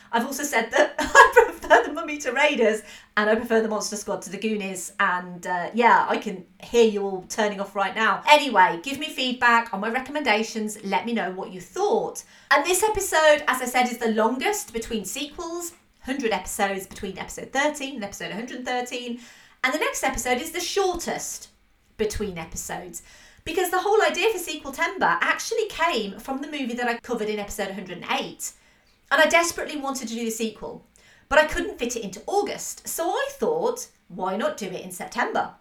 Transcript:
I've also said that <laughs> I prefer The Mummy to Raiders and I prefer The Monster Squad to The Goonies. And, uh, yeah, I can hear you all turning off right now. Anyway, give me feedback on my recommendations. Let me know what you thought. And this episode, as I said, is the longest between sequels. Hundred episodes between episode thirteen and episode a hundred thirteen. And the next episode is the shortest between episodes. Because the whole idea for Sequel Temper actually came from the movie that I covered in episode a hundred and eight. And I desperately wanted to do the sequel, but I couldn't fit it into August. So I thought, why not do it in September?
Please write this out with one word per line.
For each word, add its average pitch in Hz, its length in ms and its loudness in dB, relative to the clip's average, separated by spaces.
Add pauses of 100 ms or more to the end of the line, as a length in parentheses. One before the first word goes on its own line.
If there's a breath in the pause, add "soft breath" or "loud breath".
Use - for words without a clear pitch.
(120)
I've 233 140 0
also 277 160 -6
said 240 300 -2
that 294 240 2
<laughs> - 40 -10
I - 320 8 (140)
prefer 392 380 4
The 294 100 -4
Mummy 302 260 -6
to 254 120 -4
Raiders 233 500 2 (340 loud breath)
and 214 140 2
I 220 60 6
prefer 226 260 2
The 220 60 0
Monster 208 280 -4
Squad 190 280 -6
to 175 80 -14
The 190 80 -8
Goonies. 196 600 -4
And, 180 460 -2
uh, 175 300 -2
yeah, 254 340 6
I 226 80 2
can 185 280 -8 (180)
hear 233 220 6
you 202 180 2
all 190 260 -4
turning 202 320 0
off 196 140 -8
right 196 180 0
now. 208 340 2
Anyway, 233 540 8
give 277 160 -6
me 311 120 -6
feedback 240 640 2
on 196 100 -4
my 220 80 -2
recommendations. 226 960 -2
Let 196 220 -2
me 233 80 -4
know 190 180 -2
what 185 200 -10
you 180 100 -12
thought. - 600 -2 (260 soft breath)
And 302 160 4
this 370 160 2
episode, 330 640 4
as 254 140 0
I 247 40 -4
said, 240 260 0
is 226 80 -8
the 226 120 0
longest 262 600 0
between 226 320 -6
sequels. 339 680 -8 (280)
Hundred 233 300 -2
episodes 190 560 -2
between 190 320 -10
episode - 340 -12
thirteen 285 420 0
and 214 80 -8
episode 175 280 -8
a 175 40 -8
hundred 247 300 -8
thirteen. 247 540 -4 (440 loud breath)
And 262 80 0
the 302 60 -2
next 539 260 -2
episode 247 380 0
is 320 80 -8
the 359 100 -8
shortest - 920 -2 (480)
between 208 420 -4
episodes. 175 640 -10 (400 loud breath)
Because 359 260 -2
the 381 80 2
whole 392 240 4
idea 359 300 2
for 370 80 -2
Sequel 302 320 -10
Temper 302 500 0
actually 320 460 0
came 247 500 0
from 262 240 -6
the 294 60 -10
movie 277 260 -6
that 240 140 -2
I 233 100 0
covered 214 320 -4
in 214 80 -2
episode 202 320 -6
a 196 60 -8
hundred 185 220 -10
and - 220 -6
eight. - 340 -10 (580 soft breath)
And 294 100 6
I 302 60 8
desperately 330 520 2
wanted 269 280 -6
to 226 80 -8
do 233 100 -4
the 220 60 -2
sequel, - 560 -6 (420 soft breath)
but 285 80 6
I 302 80 8
couldn't 339 320 -4
fit 247 180 -4
it 233 80 -6
into 185 220 -10
August. - 640 -2
So 330 220 -2
I 539 240 0
thought, - 560 -2 (180)
why 185 280 -4
not 277 220 -2
do 208 80 -8
it 180 180 -8
in 185 60 -12
September? - 720 -4